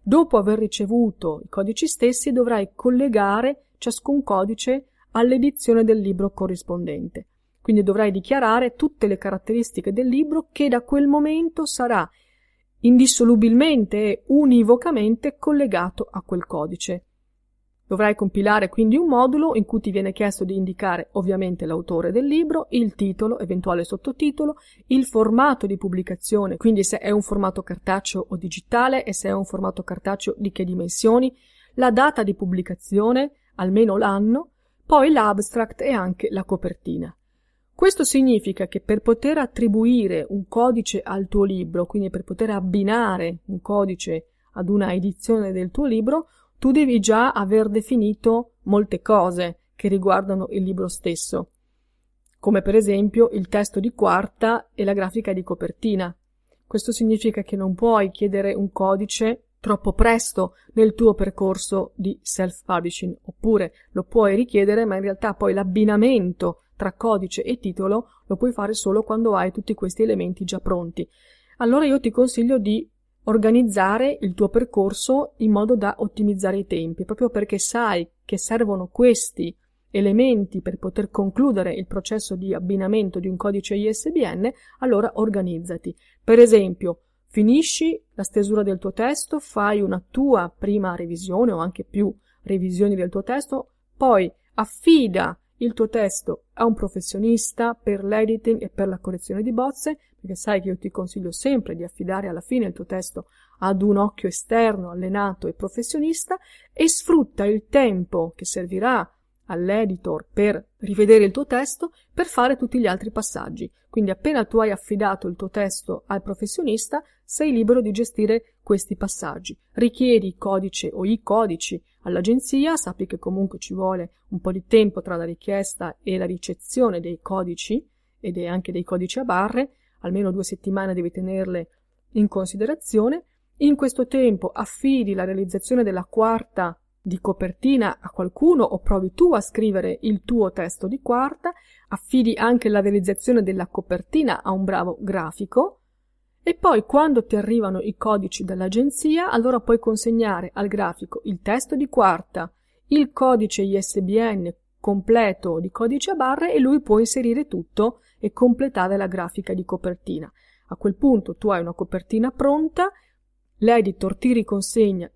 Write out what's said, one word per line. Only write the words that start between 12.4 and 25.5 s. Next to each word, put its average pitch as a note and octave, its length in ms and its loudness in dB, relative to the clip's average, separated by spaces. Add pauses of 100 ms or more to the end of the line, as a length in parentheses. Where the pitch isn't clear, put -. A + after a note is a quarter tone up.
indissolubilmente A#3+ 1120 6
e G#3 300 -2
univocamente B3 1120 4
collegato A3 720 -2
a F#3+ 140 -10
quel F3+ 240 -6
codice. F3 580 -8 (800)
Dovrai G#3 300 0
compilare G3+ 540 0
quindi A3 280 2
un F4 100 2
modulo C4+ 460 4
in A3 120 0
cui A3 160 -2
ti G#3 100 -6
viene F#3+ 220 -2
chiesto G3+ 320 -2
di F#3 100 -4
indicare F#3 560 -4
ovviamente F#3 560 -2
l'autore E3 440 -4
del B3 140 0
libro, D#4 440 0
il A#3 260 0
titolo, G3+ 420 -2
eventuale F3+ 460 -2
sottotitolo, D4 720 -2 (320)
il C4 180 2
formato A3+ 640 2